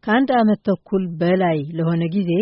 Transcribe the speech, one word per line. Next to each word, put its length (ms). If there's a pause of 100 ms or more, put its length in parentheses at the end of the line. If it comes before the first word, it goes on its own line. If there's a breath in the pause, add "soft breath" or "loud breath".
ከአንድ 280
ዓመት 300
ተኩል 420 (120)
በላይ 420 (140)
ለሆነ 360
ጊዜ 340